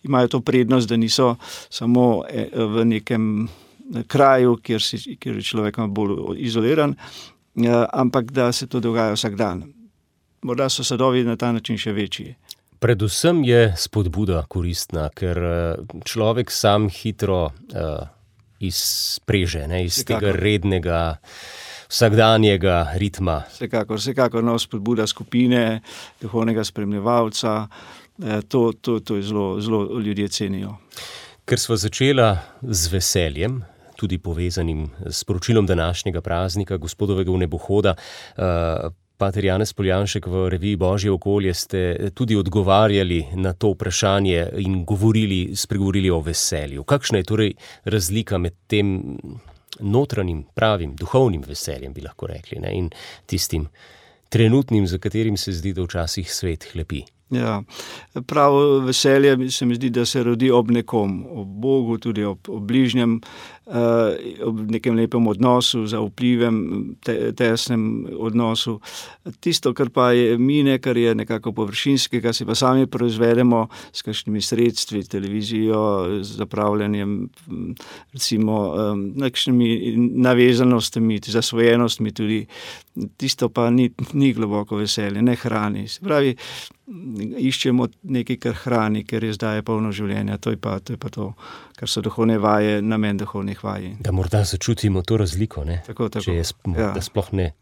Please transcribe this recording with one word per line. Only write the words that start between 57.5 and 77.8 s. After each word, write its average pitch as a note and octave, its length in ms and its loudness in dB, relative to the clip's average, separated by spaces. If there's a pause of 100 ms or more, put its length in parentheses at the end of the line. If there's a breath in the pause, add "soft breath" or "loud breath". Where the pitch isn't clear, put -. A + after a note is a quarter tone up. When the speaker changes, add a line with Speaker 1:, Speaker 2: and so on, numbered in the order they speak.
Speaker 1:
pravo C#3+ 600 4
veselje C3+ 540 4
mi, C3 160 0
se C3 160 -4
mi A#2+ 100 2
zdi, B2 140 -2
da A#2+ 160 2
se C3 160 0
rodi A#2+ 300 2
ob A#2+ 180 6
nekom, A2 580 0
ob G#2 220 -10
Bogu, A#2 480 0
tudi G#2+ 260 -4
ob, G2 220 -4
ob G#2+ 180 -10
bližnjem, A#2 520 2 (480 loud breath)
eh, G#3 100 -14 (680)
ob A2+ 200 -4
nekem A2+ 340 -2
lepem A2+ 300 2
odnosu, A#2+ 600 2
zaupljivem, A2+ 720 0 (380)
te-, - 340 -4
tesnem A#2 500 0 (300)
odnosu. A2+ 640 -2 (600 loud breath)
Tisto, D#3+ 360 0
kar B2+ 160 -2
pa B2 220 4
je, A#2+ 260 4
mine, C#3 400 4
kar B2+ 200 0
je A#2 180 4
nekako A2 380 -4
površinskega, A#2 800 0
si A2 140 -4
pa A2+ 100 -2
sami C3 300 4
proizvedemo A#2 800 2 (240 loud breath)
s - 140 -12
kakšnimi G#2+ 400 -6
sredstvi, A2+ 640 -2
televizijo, G#2+ 760 -2 (380)
z G2+ 160 -8
zapravljanjem, G#2 840 -2 (920 loud breath)